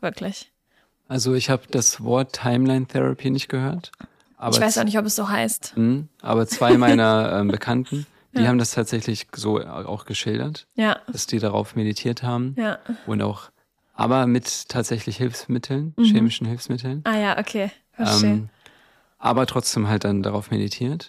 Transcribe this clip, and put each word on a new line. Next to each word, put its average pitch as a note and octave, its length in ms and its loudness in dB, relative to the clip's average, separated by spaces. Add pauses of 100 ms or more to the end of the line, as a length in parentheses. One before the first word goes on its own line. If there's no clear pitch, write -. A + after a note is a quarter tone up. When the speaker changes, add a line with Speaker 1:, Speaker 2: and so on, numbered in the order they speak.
Speaker 1:
wirklich. F#3 500 -8 (560)
Speaker 2:
Also B2+ 240 0
ich B2+ 160 0
hab C3 200 0
das - 360 0
Wort B2+ 300 0
Timeline C3 520 2
Therapy C3 440 -2
nicht C#3 180 -2
gehört. C3+ 420 -4 (460)
Aber - 180 -2
Speaker 1:
Ich A#3 60 2
weiß A3 140 2
Speaker 2:
z-, A3+ 80 0
Speaker 1:
auch - 20 2
nicht, G#3+ 140 2
ob G#3+ 80 0
es G#3 100 -2
so G3+ 140 -2
heißt. - 480 -4
Speaker 2:
Mhm. B2+ 320 0 (100)
Aber A2+ 260 0
zwei B2 300 4
meiner, A2+ 560 4
Speaker 1:
<laughs> G2+ 80 0
Speaker 2:
ähm, G2+ 80 2
Bekannten, B2 560 -2 (300)
die B3 80 2
Speaker 1:
Ja. A#2+ 60 6
Speaker 2:
haben B2 100 4
das A#2 140 0
tatsächlich A2+ 640 -2
so G#2+ 300 0
auch G2 400 -10
geschildert, A#2+ 720 -4
Speaker 1:
Ja. G#3+ 240 0 (120)
Speaker 2:
dass - 160 -6
die A#2 120 -2
darauf G#2 360 -2
meditiert A2 480 -2
haben B2 360 -2
Speaker 1:
Ja. A3 200 -2 (280)
Speaker 2:
und G#2+ 160 -2
auch, G#2 280 -6 (440)
aber B2 320 2
mit B2 420 0
tatsächlich A2+ 480 -4
Hilfsmitteln, B2+ 800 -4
Speaker 1:
Mhm. A#3 80 4
Speaker 2:
chemischen A#2 420 4
Hilfsmitteln. B2 580 -4
Speaker 1:
Ah A3 120 0
ja, G#3 220 2
okay. G#3 320 -4 (220)
Verstehe. G#3+ 380 4
Speaker 2:
Ähm, G#2+ 180 0 (680)
aber A#2+ 300 2
trotzdem A2+ 420 0
halt G#2+ 160 2
dann G2+ 180 2
darauf G#2 280 -4
meditiert. A#2+ 580 -2